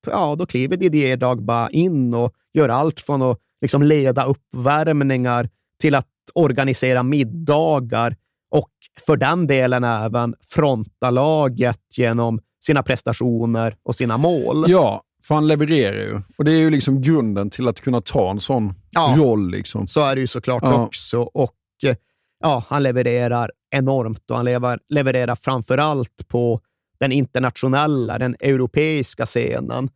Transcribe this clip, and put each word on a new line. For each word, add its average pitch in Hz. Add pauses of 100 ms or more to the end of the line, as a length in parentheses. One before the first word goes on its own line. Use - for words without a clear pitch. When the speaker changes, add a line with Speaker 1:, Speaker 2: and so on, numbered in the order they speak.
Speaker 1:
Ja, 160
då 175
kliver 131
Didier 151
Drogba 120
in 151
och 120 (200)
gör 147
allt 147
från 143
att 127 (220)
liksom 143
leda 135
uppvärmningar 135 (300)
till 147
att 131 (260)
organisera 135
middagar 139 (360)
och - (340)
för 151
den 156
delen 127
även 117
fronta 127
laget 127 (160)
genom 117 (260)
sina 147
prestationer 117
och 120
sina 117
mål. 151
Speaker 2:
Ja, 151 (200)
för 151
han 151
levererar 147
ju. 104 (160)
Och 147
det 156
är 160
ju 160
liksom 139
grunden 110
till 127
att 113
kunna 123
ta 95
en 101
sån 107 (180)
Speaker 1:
Ja, 147
Speaker 2:
roll, 110
liksom. 101
Speaker 1:
så -
är 135
det 135
ju 127
såklart 123
Speaker 2:
Ja. 123
Speaker 1:
också. -
Och, 127 (280)
eh, 131 (440)
ja, 131
han 143
levererar 120 (200)
enormt 131
och 120
han 120
lever-, 123 (100)
levererar 127
framförallt 135
på 120 (380)
den 139
internationella, 131
den 127
europeiska 139
scenen. 123